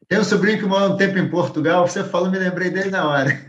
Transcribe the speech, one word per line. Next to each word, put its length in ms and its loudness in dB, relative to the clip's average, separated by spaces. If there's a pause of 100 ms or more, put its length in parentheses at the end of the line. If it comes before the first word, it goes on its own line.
tem 140 2
um 40 2
sobrinho 360 2
que 40 -4
mora 280 2
um 40 -2
tempo 220 2
em 100 0
Portugal, 600 0
você 160 -4
falou, 260 -2
me 80 0
lembrei 320 -2
dele 200 -2
na 180 -2
hora. 220 2 (180)